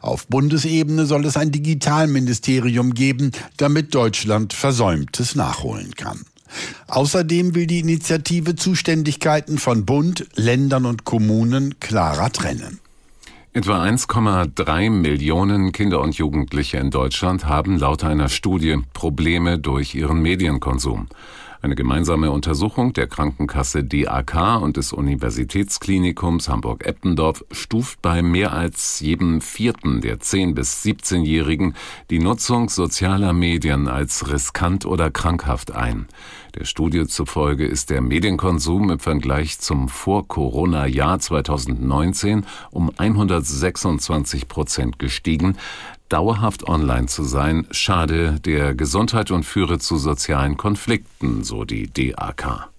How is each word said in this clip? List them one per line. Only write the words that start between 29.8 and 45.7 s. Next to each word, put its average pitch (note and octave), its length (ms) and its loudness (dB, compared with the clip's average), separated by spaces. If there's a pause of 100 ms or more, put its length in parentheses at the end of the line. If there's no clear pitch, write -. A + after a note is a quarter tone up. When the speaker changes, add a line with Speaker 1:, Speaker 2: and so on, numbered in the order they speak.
Speaker 2:
der A1+ 220 -6
zehn F#2 340 0
bis - 280 -4
siebzehnjährigen D#2+ 920 0 (360)
die E2 80 2
Nutzung A#2 500 0
sozialer F#2+ 640 0
Medien D#2+ 560 2
als C#2 420 -4
riskant F2+ 540 -2
oder E2 260 0
krankhaft D#2 600 -2
ein. A#1+ 360 -4 (480)
Der - 80 -8
Studie D#2 440 0
zufolge D2 580 0
ist - 240 -2
der C#2 100 0
Medienkonsum E2+ 920 0
im D2 80 -2
Vergleich D2 600 -2
zum C2+ 300 0
Vor-Corona-Jahr C#2+ 1300 0
zweitausendneunzehn D2 1300 0 (260)
um E2+ 240 2
einhundertsechsundzwanzig E2 1500 0
Prozent C#2 500 -2
gestiegen. E2 600 0 (520)